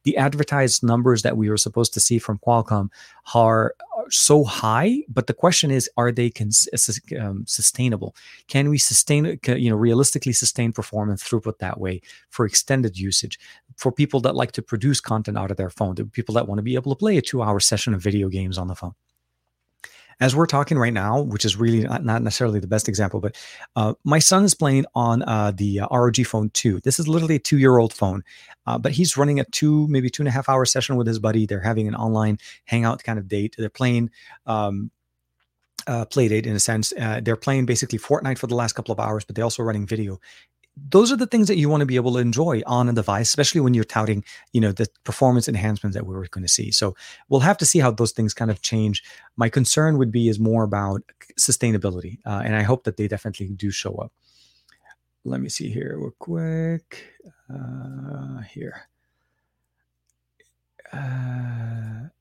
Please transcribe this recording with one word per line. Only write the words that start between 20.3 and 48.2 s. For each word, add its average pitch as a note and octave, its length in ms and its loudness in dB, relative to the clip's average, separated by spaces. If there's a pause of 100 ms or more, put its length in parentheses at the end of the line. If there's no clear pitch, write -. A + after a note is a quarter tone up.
we're D#3+ 100 4
talking D3 320 0
right A#2+ 140 2
now, G#2+ 280 0
which A2+ 240 -4
is G2 120 -2
really A2+ 260 2
not, B2+ 220 -4
not A#2 180 0
necessarily G#2+ 380 -2
the F2+ 80 -6
best G#2+ 200 0
example, G2+ 300 -2
but, G2+ 160 -6 (400)
uh, A2 200 0 (100)
my D#3 160 4
son F#3+ 240 4
is F#3+ 100 2
playing C3+ 300 2 (100)
on, A#2+ 280 2
uh, G#2+ 280 0
the, G2 300 -2
uh, G#2 100 -2
R B2 160 4
O A#2+ 60 4
G B2+ 100 0
Phone G#2+ 280 -2
two. G2+ 300 0
This C3+ 200 0
is D#3 80 -2
literally D#3+ 280 2
a - 40 -2
two-year-old B2+ 520 6
phone, G2 300 -2 (440)
uh, A#2+ 120 0
but C#3 140 -2
he's E3 240 0
running C#3+ 240 2
a B2+ 60 -2
two, D3+ 420 2
maybe B2+ 220 2
two - 120 -6
and C#3+ 60 0
a - 20 0
half C3+ 180 -2
hour C3 160 4
session C3 300 0
with A#2+ 140 0
his A2+ 100 0
buddy. A2 260 2
They're G2+ 160 -4
having A2 280 0
an A2 80 -4
online A2 420 0 (280)
hangout A#2 360 0
kind A2+ 160 -6
of F#2+ 80 -8
date. G#2 320 -4
They're G#2+ 120 -4
playing, A#2+ 400 0 (360)
um, G#2 460 -4 (960)
uh, A#2 160 -4
play B2 240 2
date A2 180 0
in A2 80 -2
a G2 60 0
sense. A2 320 0
Uh, A2+ 280 -4
they're A2+ 140 0
playing C3+ 320 0
basically A#2 320 -2
Fortnite C3+ 400 -2
for B2+ 80 -6
the A#2+ 80 -4
last A#2 200 -2
couple A2+ 180 -6
of G#2+ 80 -4
hours, G#2+ 240 -4
but G#2+ 100 -16
they're A2 100 -2
also A#2 200 -2
running G#2+ 220 -2
video. G2+ 340 -6 (680)
Those A#3 240 6
are C4+ 40 2
the A#3 100 0
things G#3+ 220 4
that G3 100 2
you D3 100 4
wanna D3+ 160 2
be B2+ 120 0
able B2 180 2
to B2 40 2
enjoy B2 460 2
on B2 240 2
a A#2+ 60 0
device, G#2+ 340 0
especially D3 320 2
when B2 140 4
you're A2 100 2
touting, G#2+ 400 -2 (300)
you A#2 80 4
know, G#2 100 4
the A2 140 -2 (180)
performance B2 420 2
enhancements G#2+ 480 -2
that - 120 -6
we F#2 80 -10
were F#2 160 -8
gonna F#2 180 -6
see. G#2+ 220 0
So G2+ 260 0 (320)
we'll C#3 120 4
have F#3+ 180 4
to D3+ 80 2
see - 120 4
how B2+ 120 4
those A2 220 0
things A2 200 0